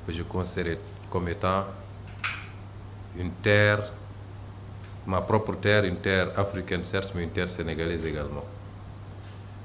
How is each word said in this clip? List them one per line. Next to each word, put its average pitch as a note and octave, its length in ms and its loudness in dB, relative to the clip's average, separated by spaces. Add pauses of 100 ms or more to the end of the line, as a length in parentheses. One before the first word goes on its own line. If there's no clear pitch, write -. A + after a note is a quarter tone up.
que E2+ 60 -4
je E2+ 100 -2
considère F2 540 0 (340)
comme F2 180 2
étant F#2+ 360 2 (1500)
une F2+ 140 -2 (100)
terre, G#2 400 8 (1200)
ma F#2 160 4
propre G#2 320 4
terre, G#2 300 6
une F2+ 120 2
terre F#2+ 420 4
africaine F#2 460 0
certes, F#2+ 300 -2
mais F2 80 0
une E2 80 -2
terre F2+ 200 0
sénégalaise E2 540 -2
également. D2 400 -2 (1200)